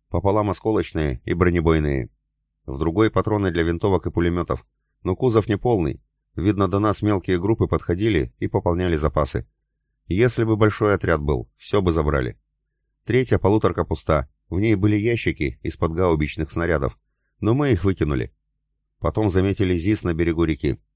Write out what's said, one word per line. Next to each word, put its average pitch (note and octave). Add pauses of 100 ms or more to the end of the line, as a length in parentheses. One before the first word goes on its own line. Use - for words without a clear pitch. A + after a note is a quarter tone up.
пополам G2+
осколочные E2+
и E2
бронебойные. D#2+ (560)
В C2
другой E2+
патроны G2+
для E2
винтовок F2
и E2+
пулеметов. E2+ (360)
Но F#2
кузов A2+
не G#2
полный. F#2 (340)
Видно, F#2+
до G2
нас G#2
мелкие G2
группы G2+
подходили E2+
и G2+
пополняли F2
запасы. D2 (600)
Если A#2
бы A2
большой G#2
отряд E2
был, C#2+
все -
бы F2+
забрали. C#2+ (680)
Третья A#2+
полуторка F#2+
пуста, - (200)
в F2+
ней G#2+
были G#2
ящики G2+
из-под -
гаубичных D#2+
снарядов, E2 (400)
но G#2+
мы C#3+
их G2
выкинули. D2 (640)
Потом G2+
заметили F#2
зис G2+
на F2
берегу E2
реки. D2+ (160)